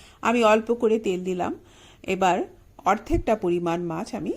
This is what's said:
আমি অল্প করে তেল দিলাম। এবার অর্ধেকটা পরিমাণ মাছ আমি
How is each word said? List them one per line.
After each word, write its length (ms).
আমি 220
অল্প 300
করে 240
তেল 260
দিলাম। 300
এবার 420
অর্ধেকটা 520
পরিমাণ 460
মাছ 320
আমি 220